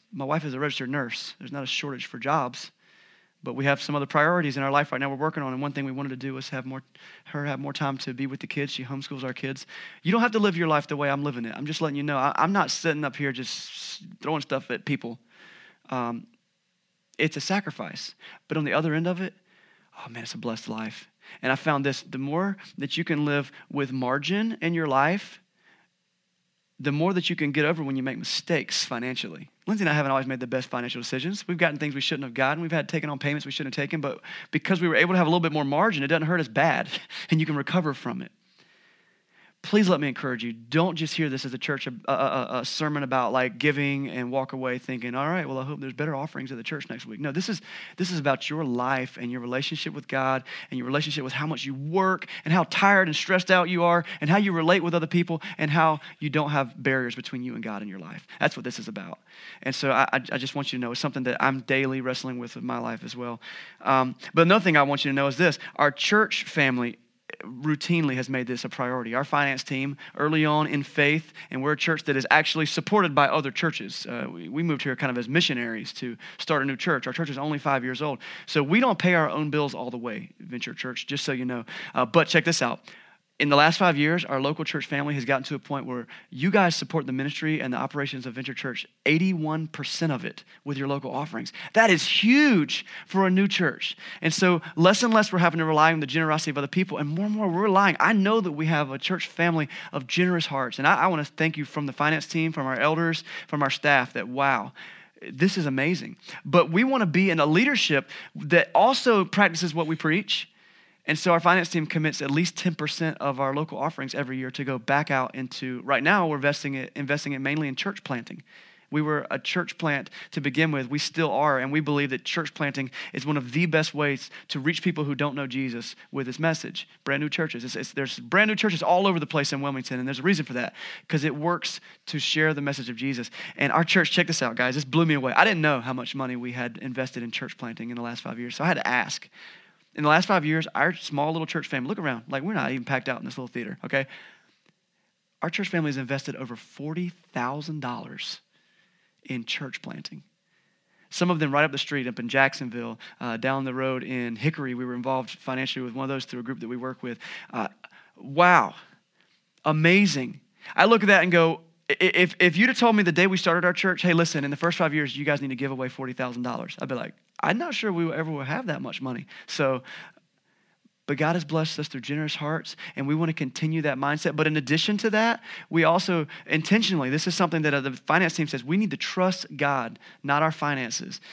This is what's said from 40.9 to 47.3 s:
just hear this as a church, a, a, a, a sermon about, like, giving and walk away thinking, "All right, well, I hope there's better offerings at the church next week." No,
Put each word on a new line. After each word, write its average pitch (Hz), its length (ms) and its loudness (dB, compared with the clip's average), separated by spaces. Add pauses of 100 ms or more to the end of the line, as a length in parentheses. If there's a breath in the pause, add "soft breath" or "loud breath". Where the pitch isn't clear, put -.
just 156 180 -4
hear 156 140 0
this 131 160 -6
as 127 100 -8
a 123 40 -6
church, - 280 -4
a, 131 60 -8 (160)
a, 139 40 2
a, 131 360 0 (140)
a - 20 -4
sermon 151 400 -2
about, 127 280 2
like, 127 260 0
giving 139 520 0
and 123 220 -4
walk 135 220 -2
away 127 220 -4
thinking, 123 380 -8
"All 143 140 -2
right, 170 180 -2
well, 135 100 -6
I 131 60 -4
hope 147 160 -8
there's 135 140 -10
better 151 240 -4
offerings 135 340 -8
at 131 60 -10
the 113 80 -12
church 147 260 -10
next 117 160 -12
week." 110 140 -12
No, 147 100 -4